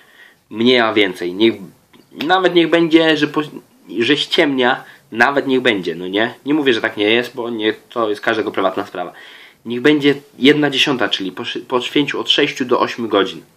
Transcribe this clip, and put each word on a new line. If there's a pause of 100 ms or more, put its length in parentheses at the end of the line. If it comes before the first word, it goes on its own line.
(500)
Mniej,
a
więcej.
Niech, (560)
nawet
niech
będzie,
że
po-, (580)
że
ściemnia, (280)
nawet
niech
będzie,
no
nie? (120)
Nie
mówię,
że
tak
nie
jest,
bo
nie,
to
jest
każdego
prywatna
sprawa. (520)
Niech
będzie (240)
jedna
dziesiąta,
czyli
posz-,
poświęcił
od
sześciu
do
ośmiu
godzin. (160)